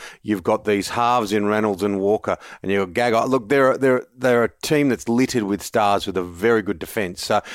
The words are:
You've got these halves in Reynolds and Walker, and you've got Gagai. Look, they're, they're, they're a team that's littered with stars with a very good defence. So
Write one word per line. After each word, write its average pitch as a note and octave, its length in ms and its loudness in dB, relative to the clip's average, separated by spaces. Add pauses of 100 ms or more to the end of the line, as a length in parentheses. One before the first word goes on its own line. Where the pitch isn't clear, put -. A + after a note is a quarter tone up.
(220)
You've G#2 200 -2
got A2 220 0
these G2+ 240 0
halves A#2+ 440 0
in G#2 140 0
Reynolds G#2 380 0
and G2+ 160 -2
Walker, G2+ 360 0 (260)
and F#2+ 100 -2
you've G2 200 0
got A#2+ 200 0
Gagai. A2+ 160 2
Look, B2+ 200 0
they're, C3 300 4
they're, C3 280 2 (100)
they're B2 260 2
a G#2+ 80 0 (120)
team D3 260 2
that's A#2 200 -2
littered A#2+ 360 0
with G2 180 -2
stars G2+ 440 0
with F#2 100 -4
a F#2 80 -2
very G2+ 380 0
good F2+ 180 -4
defence. F#2 440 -6
So G#2 180 0 (120)